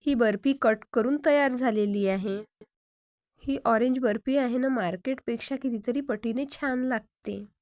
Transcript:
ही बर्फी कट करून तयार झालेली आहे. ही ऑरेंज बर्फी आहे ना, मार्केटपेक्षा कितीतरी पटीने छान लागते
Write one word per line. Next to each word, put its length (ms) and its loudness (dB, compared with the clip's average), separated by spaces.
ही 80 2
बर्फी 380 2
कट 160 4
करून 240 2
तयार 260 4
झालेली 560 0
आहे. 340 -2
ही 180 -2
ऑरेंज 340 4
बर्फी 380 0
आहे 220 0
ना, 100 0
मार्केटपेक्षा 880 -4
कितीतरी 440 -4
पटीने 500 -4
छान 300 -4
लागते 680 -6